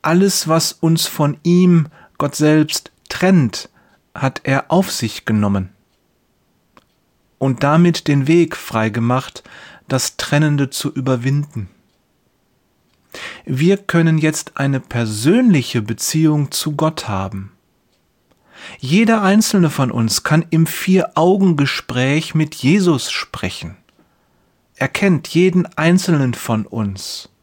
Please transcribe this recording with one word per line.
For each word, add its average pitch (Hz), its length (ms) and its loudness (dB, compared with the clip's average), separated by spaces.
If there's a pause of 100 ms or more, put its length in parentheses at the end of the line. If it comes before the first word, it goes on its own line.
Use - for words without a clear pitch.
Alles, 180 480 2
was 160 240 0
uns 165 340 0
von 147 360 -2
ihm, 175 460 4 (300)
Gott 143 180 -4
selbst, 151 540 2 (180)
trennt, 175 600 2 (460)
hat - 300 -6
er 139 260 -2
auf 185 200 2
sich - 340 -8
genommen. 101 460 0 (1700)
Und 131 240 -2
damit 160 440 2
den 143 200 0
Weg 165 300 2
freigemacht, 117 840 -4 (460)
das - 280 -4
Trennende 147 540 0
zu - 220 -6
überwinden. 131 760 -4 (1800)
Wir 160 320 0
können 165 420 0
jetzt 156 400 -4
eine 139 200 -2
persönliche 127 1040 0
Beziehung 147 680 0
zu 151 240 -6
Gott 156 320 -2
haben. 98 420 -6 (1300)
Jeder 208 440 2
einzelne 196 480 4
von 135 200 -2
uns 113 320 -2
kann 160 280 2
im 160 160 4
Vier-Augen-Gespräch 160 1700 0
mit 151 180 -2
Jesus 170 560 2
sprechen. - 640 -10 (1000)
Er 170 120 -4
kennt 185 400 0
jeden 180 380 2 (120)
einzelnen 160 560 2
von 107 320 -4
uns. - 640 -8 (120)